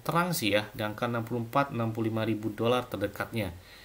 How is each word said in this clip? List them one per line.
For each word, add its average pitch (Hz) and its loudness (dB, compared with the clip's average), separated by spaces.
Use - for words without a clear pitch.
terang 170 2
sih 101 2
ya, 107 4
di 107 -2
angka 107 -2
enam 117 0
puluh 113 -2
empat, 113 2
enam 113 0
puluh 110 0
lima 110 0
ribu 107 0
dolar 120 2
terdekatnya. 101 -4